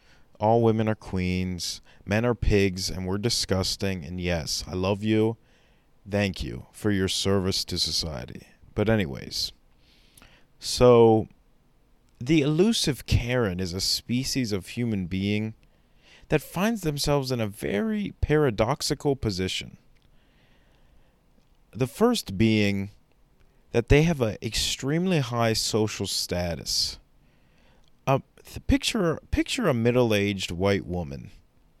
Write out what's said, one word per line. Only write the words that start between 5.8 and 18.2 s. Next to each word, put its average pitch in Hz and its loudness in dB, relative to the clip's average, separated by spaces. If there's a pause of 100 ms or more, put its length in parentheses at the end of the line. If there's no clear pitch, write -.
Thank 101 0
you 60 -10
for - -2
your 95 2
service 98 0
to 90 -6
society. 76 -6 (260)
But 104 0
anyways, 92 -2 (1080)
so 117 6 (880)
the 151 2
elusive 156 0
Karen 117 0
is 90 -4
a 95 -4
species 123 -2
of 98 -6
human 110 -2
being 104 -2 (760)
that 156 0
finds 214 -4
themselves 143 0
in 123 -2
a 110 -2
very 208 -4